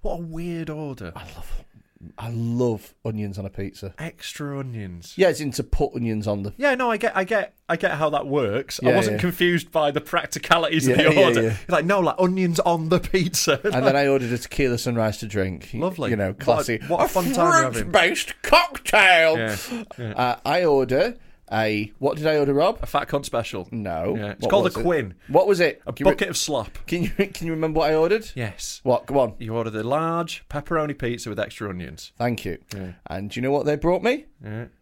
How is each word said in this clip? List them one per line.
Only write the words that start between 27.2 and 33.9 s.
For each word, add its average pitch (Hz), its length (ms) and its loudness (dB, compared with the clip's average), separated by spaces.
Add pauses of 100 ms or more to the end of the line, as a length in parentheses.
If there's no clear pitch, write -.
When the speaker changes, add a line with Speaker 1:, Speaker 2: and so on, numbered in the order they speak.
Speaker 2:
can 165 120 -10
you 165 80 -2
remember 160 280 -2
what 151 100 2
I - 20 2
ordered? 180 400 0
Speaker 1:
Yes. - 480 -8
Speaker 2:
What? 123 240 2
Go 139 140 2
on. 117 180 0
Speaker 1:
You 110 180 -8
ordered 113 200 -4
a 107 80 -4
large 165 680 -2
pepperoni 147 480 -4
pizza 120 320 -6
with 104 100 -6
extra 107 300 -6
onions. 82 480 -12
Speaker 2:
Thank 120 280 -2
you. 90 120 -4 (180)
Speaker 1:
Yeah. 92 180 -10 (120)
Speaker 2:
And 98 240 -8
do 117 100 -8
you 123 40 -2
know 131 80 0
what 143 160 0
they 147 80 2
brought 170 260 0